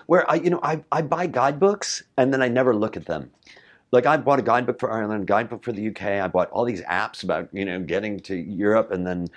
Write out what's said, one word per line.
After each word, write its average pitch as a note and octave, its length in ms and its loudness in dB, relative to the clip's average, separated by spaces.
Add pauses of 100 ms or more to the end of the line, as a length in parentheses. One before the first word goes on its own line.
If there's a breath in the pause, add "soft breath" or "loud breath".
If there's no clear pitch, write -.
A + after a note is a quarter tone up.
Where E3+ 260 4
I, D#3 40 4
you E3+ 160 2
know, F3 120 2
I, D3+ 300 -2
I D#3 80 2
buy E3 260 -2
guidebooks D3 760 0 (160)
and C3 160 4
then C3+ 80 2
I B2 60 4
never B2 280 4
look G#2+ 220 -2
at D#2+ 80 -12
them. D2 240 -6 (600 soft breath)
Like, B2 160 6
I D3+ 120 4
bought C3+ 200 2
a A#2+ 40 2
guidebook A#2+ 360 2
for A2+ 140 -2
Ireland, G#2+ 340 -4
guidebook G#2+ 380 0
for B2 80 -4
the G#2 100 -8
U G#2+ 100 -4
K. G2+ 280 -4
I F#2 80 -2
bought F2+ 220 0
all - 140 -2
these A2+ 180 -4
apps F#2 420 -4
about, E2+ 280 -4
you G2 120 -6
know, F#2 160 -4
getting F#2+ 400 -4
to F#2+ 160 -8
Europe G2+ 560 0
and F2+ 140 -4
then F2+ 200 -4 (100)